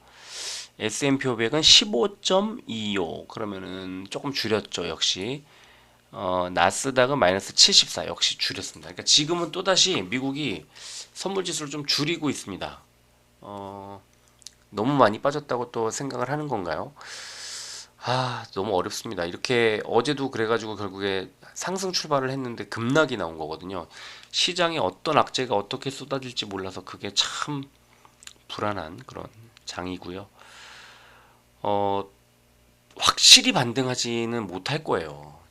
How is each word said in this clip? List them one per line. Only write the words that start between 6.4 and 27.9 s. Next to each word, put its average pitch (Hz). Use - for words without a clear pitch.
나스닥은 123
마이너스 95
칠십사, -
역시 -
줄였습니다. 87
그러니까 90
지금은 165
또다시 185
미국이 127
선물 190
지수를 151
좀 147
줄이고 151
있습니다. 82
어, 98
너무 110
많이 110
빠졌다고 139
또 113
생각을 123
하는 151
건가요? 98
아, 120
너무 101
어렵습니다. 92
이렇게 110
어제도 135
그래가지고 110
결국에 98
상승 185
출발을 139
했는데 120
급락이 127
나온 82
거거든요. 80
시장에 175
어떤 139
악재가 123
어떻게 123
쏟아질지 131
몰라서 95
그게 101
참 -